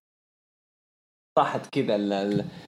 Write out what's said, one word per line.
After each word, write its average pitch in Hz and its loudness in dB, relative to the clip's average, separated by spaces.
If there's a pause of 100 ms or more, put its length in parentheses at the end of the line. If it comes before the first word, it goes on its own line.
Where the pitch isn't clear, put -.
(1400)
طاحت - 2
كذا 113 2
ال-، 101 0
ال-، 101 0 (220)